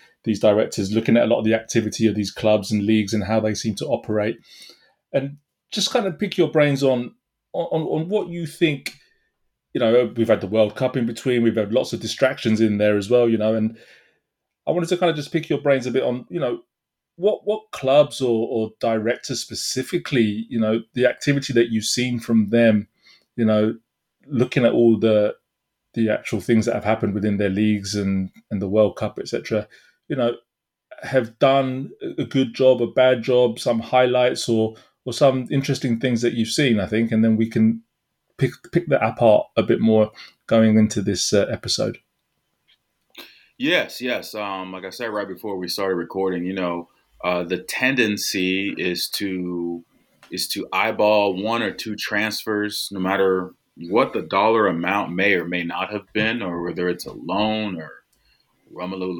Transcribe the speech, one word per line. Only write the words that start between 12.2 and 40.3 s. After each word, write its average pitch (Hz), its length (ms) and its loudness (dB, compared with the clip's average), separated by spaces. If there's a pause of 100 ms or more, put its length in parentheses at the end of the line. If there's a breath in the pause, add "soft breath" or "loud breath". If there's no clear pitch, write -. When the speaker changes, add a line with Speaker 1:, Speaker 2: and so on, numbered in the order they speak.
Speaker 1:
in 107 180 2
there 104 180 4
as 101 140 -4
well, 120 180 4
you 113 80 4
know, 110 200 0
and 110 200 -2 (920 soft breath)
I - 20 0
wanted 170 200 -2
to 180 60 2
kind 175 140 2
of 156 60 -2
just 147 160 -8
pick 160 160 -4
your 143 120 0
brains 139 240 2
a 127 60 -4
bit 123 140 0
on, 123 260 -4
you 175 80 -8
know, 123 220 -4 (560)
what, 196 260 0
what 214 300 -6
clubs 143 480 2
or, 117 280 0
or 110 300 -4
directors 113 640 -4
specifically, 117 1080 -2
you 117 120 -4
know, 113 220 0 (100)
the 123 140 2
activity 139 480 -2
that 117 160 2
you've 110 160 -2
seen 123 340 -2
from 110 300 2
them, 110 360 4 (480 soft breath)
you 120 100 -2
know, 110 300 2 (540)
looking 123 360 0
at 113 100 4
all 117 220 6
the, 107 380 2 (600)
the 113 140 0
actual 107 320 -2
things 110 260 2
that 117 100 0
have 90 80 -6
happened 107 280 0
within 101 260 -2
their 101 120 0
leagues 101 460 0
and, 98 340 -2 (220)
and 101 100 -4
the 98 60 -4
World 104 260 2
Cup, - 240 -6
et - 80 -10
cetera, 113 400 -4 (400 soft breath)
you 151 80 -6
know, 120 220 0 (640)
have 127 380 -2
done 135 500 2 (260)
a 147 60 -4
good 131 320 0
job, 131 260 4
a 117 60 2
bad 127 380 4
job, 123 340 2
some 117 220 0
highlights 127 680 2
or, 113 280 0 (280 loud breath)
or 123 80 -8
some 131 380 2
interesting 131 480 -2
things 120 240 0
that 120 120 0
you've 113 120 0
seen, 120 320 2
I 92 80 -2
think, 113 240 -2
and 110 140 2
then 110 120 4
we 113 140 0
can 113 320 2 (540)
pick, 135 140 0 (220)
pick 175 160 0
that 139 120 2
apart 110 460 4 (100)
a 113 60 4
bit 107 160 2
more 110 320 4 (380 loud breath)